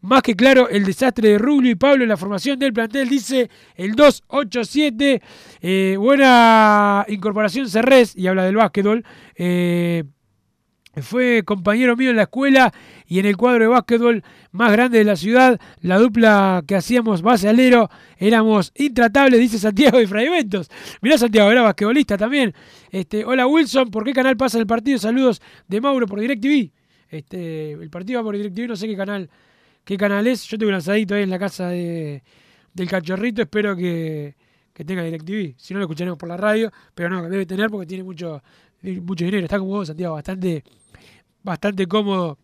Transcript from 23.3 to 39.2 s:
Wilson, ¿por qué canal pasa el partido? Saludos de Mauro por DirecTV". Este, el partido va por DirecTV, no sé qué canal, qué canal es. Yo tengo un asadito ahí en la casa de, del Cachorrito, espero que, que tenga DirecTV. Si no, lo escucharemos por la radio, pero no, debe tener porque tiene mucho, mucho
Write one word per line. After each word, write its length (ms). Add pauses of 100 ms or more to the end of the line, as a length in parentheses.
Wilson, 440
¿por 120
qué 100
canal 240
pasa 220
el 60
partido? 320
Saludos 440 (260)
de 140
Mauro 260
por 140
DirecTV". 500 (380)
Este, 640
el 160
partido 300
va 40
por 140
DirecTV, 300
no 80
sé 120
qué 100
canal, 320 (560)
qué 100
canal 320
es. 180
Yo 120
tengo 120
un 60
asadito 400
ahí 80
en 60
la 100
casa 300
de, 540 (500)
del 160
Cachorrito, 540
espero 320
que, 600 (380)
que 100
tenga 200
DirecTV. 520
Si 180
no, 60
lo 60
escucharemos 320
por 100
la 100
radio, 340 (220)
pero 160
no, 200
debe 160
tener 240
porque 160
tiene 180
mucho, 380 (400)
mucho 440